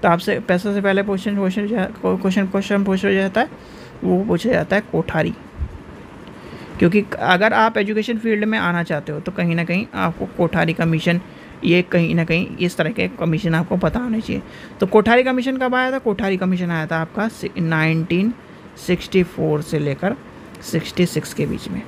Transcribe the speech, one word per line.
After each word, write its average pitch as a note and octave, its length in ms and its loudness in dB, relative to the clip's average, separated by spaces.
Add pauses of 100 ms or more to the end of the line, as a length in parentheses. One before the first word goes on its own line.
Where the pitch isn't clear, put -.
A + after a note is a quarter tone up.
तो G3+ 60 4
आपसे F3 320 2
पैसों F#3+ 340 0
से G3+ 60 0
पहले G3 220 2
क्वेश्चन, G3+ 340 -2
क्वेश्चन, G3 300 0 (380)
क्वेश्चन, F#3 420 2
क्वेश्चन G3 380 0
पूछा G3 280 2
जाता G3 280 2
है, D4 80 2 (560)
वो F3+ 200 4
पूछा F3+ 260 2
जाता F3+ 260 2
है G#3+ 60 2 (100)
कोठारी, E3 420 0 (1400)
क्योंकि F#3+ 260 4 (140)
अगर F#3 340 4
आप A3 260 4
एजुकेशन G#3+ 400 0
फील्ड G#3+ 260 0
में A3 140 0
आना F3 240 0
चाहते D#3 300 -4
हो D3+ 80 -6
तो F#3 120 -6
कहीं F3 220 0
ना E3+ 100 0
कहीं F3+ 300 -2
आपको F#3 320 -2
कोठारी E3 460 0
कमीशन, E3 480 2 (440)
ये F3 180 6
कहीं E3+ 320 2
ना E3+ 100 4
कहीं E3 320 -2
इस F3 200 0
तरह E3 140 0
के F#3 180 -2
कमीशन E3 460 0
आपको E3+ 220 0
पता F#3 220 0
होने A#3 220 -2
चाहिए। - 220 -4 (380)
तो G#3 60 2
कोठारी A3 360 6
कमीशन B3+ 340 2
कब B3+ 180 0
आया B3+ 180 2
था? C4+ 60 -2
कोठारी G3+ 380 0
कमीशन F#3 340 0
आया D#3+ 160 -2
था E3 140 -2
आपका G3+ 280 -2
सि-, - 300 -8
नाइनटीन E3 760 2 (520)
सिक्सटी F3+ 360 2
फ़ोर D#3 400 0
से D#3 160 -2
लेकर D3 380 -2 (460)
सिक्सटी - 440 0
सिक्स - 280 -4
के D3+ 120 -2
बीच - 220 -6
में। - 200 -6